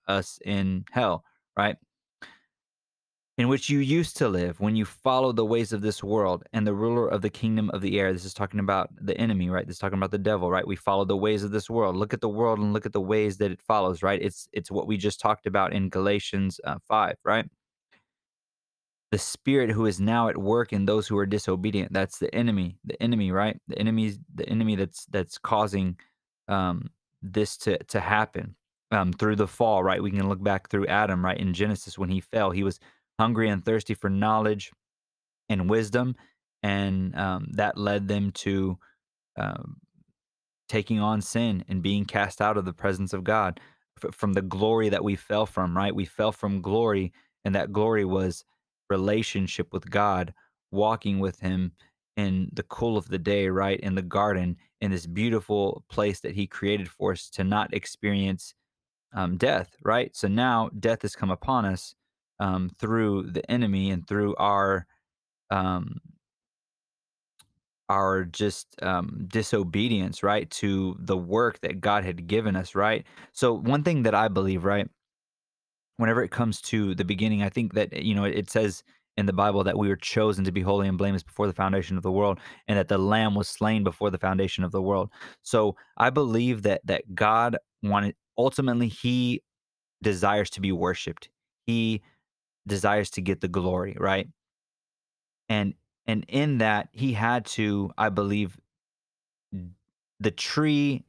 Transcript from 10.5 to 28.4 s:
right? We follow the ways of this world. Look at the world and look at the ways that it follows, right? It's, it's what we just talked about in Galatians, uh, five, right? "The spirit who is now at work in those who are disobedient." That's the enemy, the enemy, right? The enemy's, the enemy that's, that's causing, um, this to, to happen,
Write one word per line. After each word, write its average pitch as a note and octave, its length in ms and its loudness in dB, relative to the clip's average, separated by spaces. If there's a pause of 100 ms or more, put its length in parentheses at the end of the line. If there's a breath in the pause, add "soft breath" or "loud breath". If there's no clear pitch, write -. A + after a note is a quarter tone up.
right? F#2 160 0
We F#2+ 100 -4
follow G2 300 2
the G2+ 100 0
ways G#2 280 0
of G2+ 60 -4
this G#2 200 -4
world. G#2+ 260 2
Look G#2+ 160 -2
at - 80 -4
the A#2 80 -2
world A2 300 0
and G#2 160 0
look G#2+ 100 -2
at G#2+ 80 -6
the G#2 80 0
ways G2+ 380 0
that G2+ 120 2
it F2+ 120 -10
follows, F#2 400 2
right? F#2+ 180 2
It's, - 320 -6
it's - 180 -8
what G2 160 -2
we G#2+ 120 0
just G2+ 200 -2
talked - 280 0
about F#2+ 260 0
in F#2+ 160 0
Galatians, G2 760 -2
uh, C#2 120 -6 (100)
five, G#2+ 380 0
right? A2 240 0 (1600 soft breath)
"The G#2+ 60 2
spirit C3 520 0
who A2 160 2
is F#2 140 0
now A2+ 280 2
at - 80 -2
work A2+ 360 0
in G2 120 0
those G#2 220 2
who G#2 120 -2
are G2+ 80 2
disobedient." G2 640 -2
That's F#2+ 260 -2
the - 160 -2
enemy, G2+ 500 0
the - 180 -8
enemy, A2 280 0
right? G2+ 380 0
The - 100 -8
enemy's, A2 400 0 (160)
the - 140 -6
enemy A2 280 0
that's, F#2 300 -4
that's - 320 -6
causing, G2 580 0 (520 soft breath)
um, F#2 420 -2 (320)
this G2+ 360 -2
to, G2 260 0
to - 160 -2
happen, G2+ 560 -2 (340)